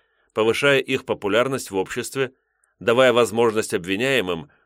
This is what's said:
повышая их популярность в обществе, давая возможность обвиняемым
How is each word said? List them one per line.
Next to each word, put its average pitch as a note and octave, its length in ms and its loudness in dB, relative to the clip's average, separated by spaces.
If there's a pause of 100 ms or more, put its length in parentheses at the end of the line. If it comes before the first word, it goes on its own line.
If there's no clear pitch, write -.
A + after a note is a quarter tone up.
(340)
повышая B2 460 2
их C3 260 -4
популярность A2+ 640 -2
в G2 60 -8
обществе, A#2+ 560 -4 (480)
давая A#2+ 340 4
возможность A2+ 580 2
обвиняемым F#2+ 800 -2 (160)